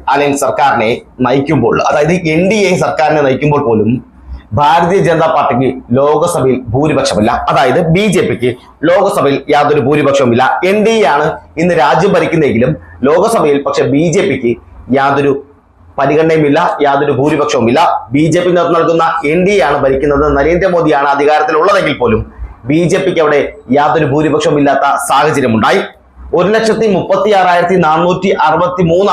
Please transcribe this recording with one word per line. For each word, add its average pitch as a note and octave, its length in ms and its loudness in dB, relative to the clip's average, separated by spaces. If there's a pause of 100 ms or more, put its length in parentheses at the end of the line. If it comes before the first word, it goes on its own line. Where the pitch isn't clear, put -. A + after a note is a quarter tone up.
(140)
അലയൻസ് C#3+ 320 -2
സർക്കാരിനെ B2 460 0 (360)
നയിക്കുമ്പോൾ, C3+ 480 0 (140)
അതായത് D3+ 240 0 (220)
എൻ E3+ 160 2
ഡി A3 80 0 (100)
എ - 20 0 (140)
സർക്കാരിനെ D3+ 420 0
നയിക്കുമ്പോൾ C#3+ 420 0
പോലും G#2+ 200 0 (680)
ഭാരതീയ E3+ 480 2
ജനതാ D#3+ 200 2 (100)
പാർട്ടിക്ക് B2+ 340 -2 (280)
ലോകസഭയിൽ D3 600 0 (160)
ഭൂരിപക്ഷമില്ല. B2+ 580 0 (180)
അതായത് C#3 300 2 (160)
ബി G3+ 80 2 (100)
ജെ F3+ 140 2
പിക്ക് A#2+ 220 -2 (400)
ലോകസഭയിൽ F#3 480 0 (160)
യാതൊരു D3 340 2
ഭൂരിപക്ഷവുമില്ല. C#3 560 2 (260)
എൻ G#3 160 0
ഡി A3+ 140 2
എ G3 140 2
ആണ് D3+ 120 0 (360)
ഇന്ന് F3 200 0
രാജ്യം E3 340 2
ഭരിക്കുന്നതെങ്കിലും D3 560 0 (360)
ലോകസഭയിൽ E3 580 2
പക്ഷെ C#3 180 -2 (100)
ബി D3 100 2 (120)
ജെ G3 120 2
പിക്ക് A#2+ 240 -2 (460)
യാതൊരു C#3 340 0 (640)
പരിഗണനയുമില്ല, D3+ 640 2 (260)
യാതൊരു C#3 340 0
ഭൂരിപക്ഷവുമില്ല. C#3+ 600 0 (360)
ബി D3+ 80 2 (100)
ജെ F3 120 2
പി F3+ 120 0
നേതൃത്വം E3+ 200 0
നൽകുന്ന E3 280 2 (260)
എൻ E3+ 160 0
ഡി G#3 80 2
എ F3 120 2
ആണ് C#3+ 180 0
ഭരിക്കുന്നത്, C#3 400 0 (120)
നരേന്ദ്രമോദിയാണ് D#3 800 0
അധികാരത്തിലുള്ളതെങ്കിൽ D3+ 840 0
പോലും A2 200 0 (480)
ബി D#3 100 0 (120)
ജെ F#3 140 0
പിക്ക് F3+ 180 0
അവിടെ D3 160 2 (380)
യാതൊരു D3+ 360 0
ഭൂരിപക്ഷവുമില്ലാത്ത D3 720 0 (240)
സാഹചര്യമുണ്ടായി. C#3 720 0 (580)
ഒരു F3+ 160 2
ലക്ഷത്തി A3 400 0
മുപ്പത്തി G#3 440 0
ആറായിരത്തി F3 480 2
നാനൂറ്റി F3 440 0 (160)
അറുപത്തി F3 440 0
മൂന്ന് F#3+ 220 2